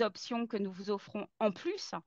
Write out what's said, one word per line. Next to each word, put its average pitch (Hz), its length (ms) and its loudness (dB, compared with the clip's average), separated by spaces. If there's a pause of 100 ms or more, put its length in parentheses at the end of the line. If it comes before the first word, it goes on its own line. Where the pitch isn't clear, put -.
options 233 460 2
que 226 120 -2
nous 196 120 0
vous 190 200 -4
offrons 202 360 -2 (120)
en 214 120 6
plus, 349 440 -2 (120)